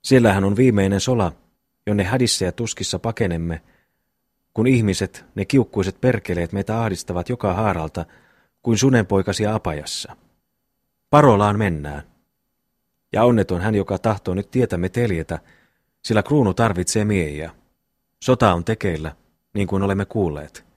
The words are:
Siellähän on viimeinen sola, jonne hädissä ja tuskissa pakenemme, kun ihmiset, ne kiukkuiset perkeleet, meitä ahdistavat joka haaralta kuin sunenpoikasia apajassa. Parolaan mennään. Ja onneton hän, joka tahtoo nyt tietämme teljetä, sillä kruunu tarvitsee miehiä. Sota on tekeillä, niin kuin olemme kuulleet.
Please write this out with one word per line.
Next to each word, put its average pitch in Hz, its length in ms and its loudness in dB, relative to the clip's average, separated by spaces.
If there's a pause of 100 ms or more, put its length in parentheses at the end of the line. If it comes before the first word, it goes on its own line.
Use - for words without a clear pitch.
Siellähän 107 420 4
on 101 120 0
viimeinen 101 440 4
sola, 107 320 0 (540)
jonne 104 180 0
hädissä 117 400 0
ja 90 80 -2
tuskissa 104 460 -8
pakenemme, 85 640 -4 (920)
kun 113 120 0
ihmiset, 107 580 0 (100)
ne 98 100 -4
kiukkuiset 101 560 0
perkeleet, 90 520 -2
meitä 107 280 -4
ahdistavat 92 480 -6
joka 107 260 -4
haaralta 87 520 -4 (560)
kuin 113 160 2
sunenpoikasia 104 760 2
apajassa. - 600 -8 (960)
Parolaan 104 480 6
mennään. 73 440 -4 (1080)
Ja 110 120 2
onneton 104 360 2
hän, 107 140 -2
joka 98 240 -2
tahtoo 95 360 -2
nyt 98 160 -6
tietämme 95 380 -2
teljetä, 90 500 -4 (680)
sillä 107 180 2
kruunu 120 320 2
tarvitsee 98 500 -2
miehiä. 80 460 -2 (680)
Sota 117 340 4
on 85 100 -2
tekeillä, 82 520 -4 (380)
niin 101 140 -2
kuin 98 140 -2
olemme 98 220 -2
kuulleet. 78 600 -6 (120)